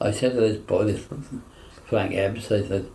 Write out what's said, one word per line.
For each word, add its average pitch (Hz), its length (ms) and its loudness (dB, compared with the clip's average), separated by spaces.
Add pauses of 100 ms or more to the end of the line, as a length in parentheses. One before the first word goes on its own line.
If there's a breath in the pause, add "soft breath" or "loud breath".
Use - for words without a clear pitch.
I, - 80 0
I - 20 2
said 127 240 0
to 120 60 2
this 110 180 4
boy, 95 260 2
this 104 200 0 (840 loud breath)
Frank 95 280 0
Ebbs, 98 380 0
I 101 140 4
said, 98 280 -2